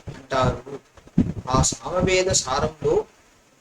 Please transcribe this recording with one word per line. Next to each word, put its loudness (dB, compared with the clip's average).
అంటారు. -4
ఆ 4
సామవేద 0
సారంలో 0